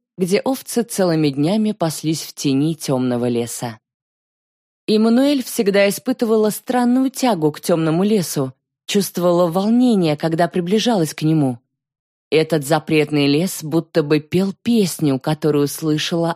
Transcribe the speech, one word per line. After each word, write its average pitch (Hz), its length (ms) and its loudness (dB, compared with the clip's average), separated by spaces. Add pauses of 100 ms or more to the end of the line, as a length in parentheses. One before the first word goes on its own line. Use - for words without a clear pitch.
(180)
где 185 240 0
овцы 254 400 -4
целыми 165 480 0
днями 190 420 0
паслись 160 520 -4
в - 100 -16
тени 143 400 0
темного 127 560 -2
леса. 117 500 -6 (1080)
Эммануэль 233 560 2
всегда 202 440 2
испытывала 220 640 0
странную 247 640 0
тягу 170 400 0
к - 100 -18
темному 160 400 0
лесу – 175 520 0 (380)
чувствовала 175 580 2
волнение, 196 680 2
когда 165 320 0
приближалась 185 640 0
к - 80 -10
нему. 147 380 2 (680)
Этот 156 360 0
запретный 151 640 0
лес 156 360 0
будто 160 400 -2
бы 147 160 0
пел 190 340 -2 (100)
песню, 175 540 0
которую 147 520 0
слышала 165 680 -4